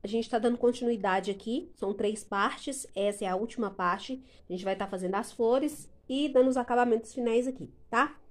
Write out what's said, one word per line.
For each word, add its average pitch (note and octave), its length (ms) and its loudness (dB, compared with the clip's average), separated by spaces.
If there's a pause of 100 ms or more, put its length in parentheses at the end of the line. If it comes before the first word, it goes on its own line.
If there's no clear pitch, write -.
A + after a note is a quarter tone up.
a G3+ 40 -8
gente A3+ 220 -2
tá B3+ 80 -2
dando A#3+ 200 2
continuidade G#3 720 0
aqui, A3 440 -4
são G3+ 180 -2
três G#3 300 -2
partes, B3+ 640 -2 (100)
essa G3+ 300 -2
é - 20 -2
a F#3 80 0
última G#3+ 360 -4
parte. G3 520 -2 (240)
A F3+ 60 -8
gente F#3 100 -6
vai G3 120 0
tá G3 120 -6
fazendo F#3 280 -2
as A3+ 160 -2
flores C4 580 0 (180)
e C#4 220 0
dando C4 200 6
os C4 80 2
acabamentos A#3+ 560 2
finais A#3+ 340 2
aqui, B3+ 240 -8 (180)
tá? C4+ 260 2 (160)